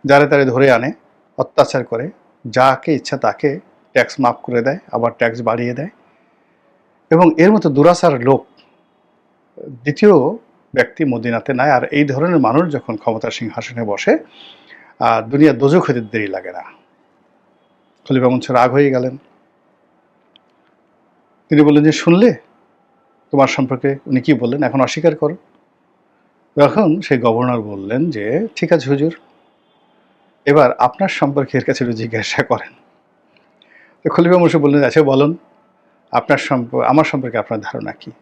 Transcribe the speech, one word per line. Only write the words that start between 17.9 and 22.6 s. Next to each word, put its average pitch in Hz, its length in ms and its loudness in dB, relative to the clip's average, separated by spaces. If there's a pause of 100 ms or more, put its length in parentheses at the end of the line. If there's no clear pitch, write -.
খলিফা 127 200 2
মনসুর 127 280 -2
রাগ 123 160 2
হয়ে 139 180 2
গেলেন। 127 260 -4 (2250)
তিনি 151 140 4
বললেন 147 220 4
যে, 156 80 4
"শুনলে 175 420 2 (960)